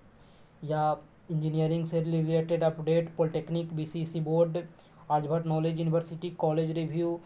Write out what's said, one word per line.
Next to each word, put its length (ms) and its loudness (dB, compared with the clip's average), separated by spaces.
या 340 2
इंजीनियरिंग 540 0
से 160 0
रिलेटेड 640 2
अपडेट, 520 2
पॉलिटेक्निक, 600 -2
बीसीईसी 460 -4
बोर्ड, 360 2
आर्यभट्ट 340 0
नॉलेज 340 0
यूनिवर्सिटी 520 -2
कॉलेज 400 0
रिव्यू 540 -2